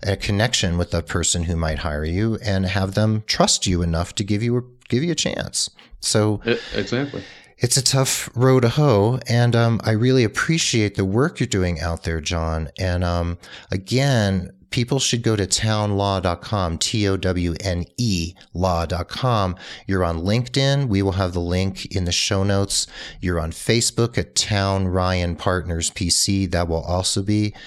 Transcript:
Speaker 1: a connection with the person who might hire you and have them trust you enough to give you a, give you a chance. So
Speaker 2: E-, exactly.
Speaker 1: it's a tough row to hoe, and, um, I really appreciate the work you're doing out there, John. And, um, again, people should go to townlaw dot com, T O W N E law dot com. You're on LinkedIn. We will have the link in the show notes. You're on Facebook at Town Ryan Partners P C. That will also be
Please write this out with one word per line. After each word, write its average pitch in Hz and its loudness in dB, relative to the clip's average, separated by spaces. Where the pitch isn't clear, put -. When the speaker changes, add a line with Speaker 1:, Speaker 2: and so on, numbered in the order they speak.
Speaker 1:
a 98 0
connection 101 0
with 87 0
the 85 0
person 85 0
who 82 -2
might 80 0
hire 76 -2
you 104 0
and 95 0
have 95 -2
them 110 2
trust - 0
you 87 2
enough 82 -2
to 104 -2
give 104 -2
you 120 0
a, 123 0
give 127 2
you 175 -2
a 151 -2
chance. - -4
So 107 2
Speaker 2:
E-, 117 2
exactly. 110 -4
Speaker 1:
it's 123 2
a 127 0
tough - 0
row 131 6
to 117 4
hoe, 120 4
and, 120 4
um, 117 4
I 113 0
really 123 4
appreciate 113 0
the 98 0
work 120 0
you're 131 0
doing 87 0
out 85 -4
there, 82 -2
John. 80 -2
And, 90 0
um, 87 -2
again, 104 0
people 131 0
should 120 -2
go 113 2
to 101 0
townlaw 101 0
dot 87 -2
com, 87 -2
T 104 -2
O 98 2
W 87 -2
N 87 -2
E 90 0
law 87 0
dot 87 -4
com. 104 0
You're 92 0
on 82 -2
LinkedIn. 131 0
We 98 2
will 95 2
have 92 -2
the 90 -2
link 92 -2
in 92 0
the 87 0
show 98 0
notes. 98 0
You're 87 0
on 82 -2
Facebook 117 0
at - -4
Town 98 0
Ryan 90 0
Partners 85 -2
P 87 -4
C. 98 2
That 85 0
will 80 0
also 90 0
be 104 0